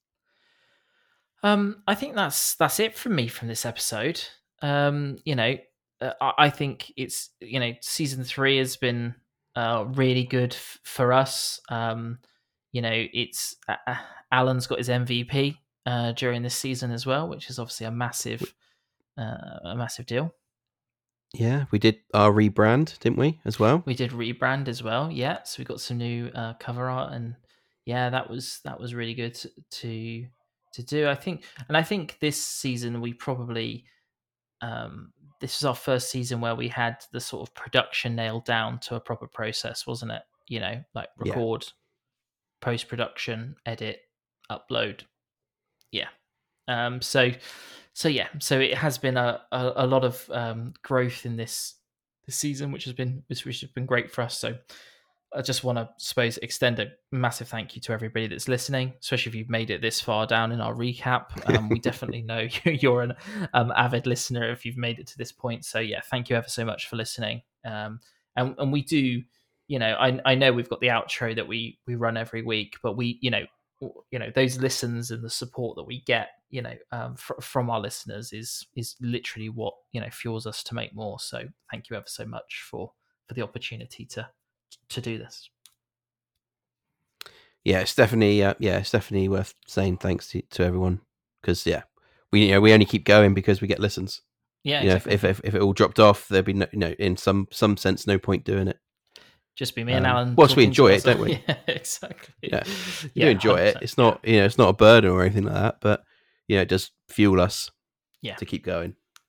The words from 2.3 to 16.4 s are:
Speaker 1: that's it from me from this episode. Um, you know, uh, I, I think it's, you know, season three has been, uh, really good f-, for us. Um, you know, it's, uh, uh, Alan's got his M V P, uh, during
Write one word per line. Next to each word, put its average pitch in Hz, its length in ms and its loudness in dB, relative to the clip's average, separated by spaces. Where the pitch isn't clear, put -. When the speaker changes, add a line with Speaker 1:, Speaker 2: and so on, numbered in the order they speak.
Speaker 1:
that's - 240 2
it 220 180 -2
from 226 180 -2
me 123 120 0
from 117 220 -10
this 113 160 -6
episode. 117 580 -4
Um, 143 640 0
you 151 100 -2
know, 120 220 2
uh, 127 220 -6
I, 135 160 2
I 147 120 8
think - 460 -6
it's, - 360 -8
you 117 180 -6
know, 120 220 -2
season 135 420 -6
three 135 340 2
has 127 200 -2
been, 120 380 -4
uh, 117 340 -2
really 127 340 2
good 123 300 0
f-, - 300 -16
for 123 280 0
us. - 560 0
Um, 117 520 -6
you 123 100 -4
know, 113 320 -2
it's, - 440 -6
uh, - 80 -4
uh, 123 100 -6
Alan's 127 360 2
got - 100 -4
his 123 120 -4
M 123 160 0
V 120 200 -2
P, 143 340 -2
uh, 117 280 -2
during 120 300 -2